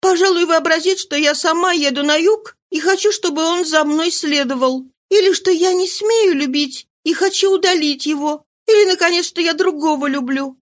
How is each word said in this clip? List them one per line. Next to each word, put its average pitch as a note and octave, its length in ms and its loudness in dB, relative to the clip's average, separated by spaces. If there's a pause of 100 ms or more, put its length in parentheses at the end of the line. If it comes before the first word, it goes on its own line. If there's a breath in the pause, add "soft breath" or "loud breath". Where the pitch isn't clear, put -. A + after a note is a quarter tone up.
Пожалуй, F4+ 440 2
вообразит, E4 540 0
что - 160 -8
я D4 180 0
сама F4 380 0
еду C#4+ 320 -2
на D4+ 120 2
юг G4+ 420 0 (120)
и D#4 100 -4
хочу, F#4+ 320 0
чтобы D#4+ 320 -4
он F4 220 0
за D#4 200 0
мной D#4+ 260 0
следовал, C4 760 -2 (240)
или F#4+ 240 4
что - 160 -2
я F4+ 240 2
не F#4 140 0
смею G#4 480 2
любить C#4 520 -2 (160)
и D#4+ 100 -2
хочу F#4+ 380 0
удалить E4+ 540 0
его, D4+ 380 -4 (260)
или, G#4 140 6
наконец, F4+ 420 2
что - 140 -10
я E4 140 0
другого D4+ 540 0
люблю. C4+ 500 -4 (120)